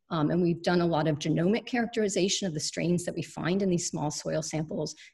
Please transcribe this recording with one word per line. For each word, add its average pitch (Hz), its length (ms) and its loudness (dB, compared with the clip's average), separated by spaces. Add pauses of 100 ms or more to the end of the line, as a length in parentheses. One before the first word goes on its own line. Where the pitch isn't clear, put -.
Um, 156 220 2
and 165 100 2
we've 170 220 0
done 175 160 4
a 175 60 4
lot 160 240 2
of 147 100 0
genomic 175 460 2
characterization 214 800 0
of 165 60 -4
the 151 80 -4
strains 170 420 0
that 170 100 -6
we 170 80 -4
find 170 400 -2
in 196 80 2
these 170 200 0
small 151 200 -2
soil 156 320 -2
samples, 160 540 -4 (180)